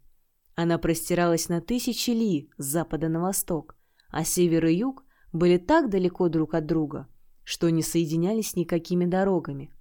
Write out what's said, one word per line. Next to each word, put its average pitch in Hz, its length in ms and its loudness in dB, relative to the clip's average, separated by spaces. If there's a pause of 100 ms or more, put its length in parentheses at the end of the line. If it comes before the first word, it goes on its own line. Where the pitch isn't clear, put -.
(560)
Она 170 220 2
простиралась 170 720 0
на 170 120 -2
тысячи 240 500 -2
ли 208 460 0
с 156 80 -8
запада 156 440 -2
на 160 120 -2
восток, 180 540 -4 (340)
а 160 140 -4
север 165 420 2
и 165 100 4
юг 262 300 -4 (280)
были 175 240 4
так 285 320 2
далеко 180 400 0
друг 156 240 -2
от 165 120 0
друга, 147 420 -2 (360)
что - 260 0
не 165 120 2
соединялись 170 760 0
никакими 175 500 0
дорогами. 175 760 -2